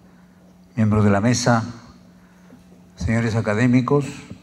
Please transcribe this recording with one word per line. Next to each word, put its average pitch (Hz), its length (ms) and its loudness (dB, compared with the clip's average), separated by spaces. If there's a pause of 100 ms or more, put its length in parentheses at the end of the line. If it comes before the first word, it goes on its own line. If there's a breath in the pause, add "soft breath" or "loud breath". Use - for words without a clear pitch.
(760 loud breath)
miembros 107 300 2
de 104 60 4
la 98 100 2
mesa, 117 420 0 (1300 loud breath)
señores 113 400 -2
académicos, 123 720 0 (380)